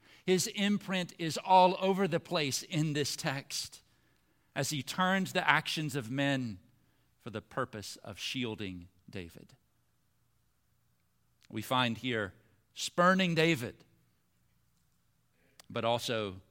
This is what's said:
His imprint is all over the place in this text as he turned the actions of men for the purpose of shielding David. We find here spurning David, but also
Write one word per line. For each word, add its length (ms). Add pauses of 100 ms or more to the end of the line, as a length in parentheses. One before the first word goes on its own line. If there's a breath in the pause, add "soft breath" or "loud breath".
(240 soft breath)
His 220
imprint 720
is 220
all 400
over 280
the 120
place 420
in 320
this 220
text 640 (760)
as 140
he 140
turned 440
the 220
actions 460
of 160
men 480 (640)
for 80
the 100
purpose 600
of 160
shielding 680 (220)
David. 460 (1900)
We 140
find 340
here 380 (400)
spurning 580
David, 500 (1900 soft breath)
but 120
also 560 (120)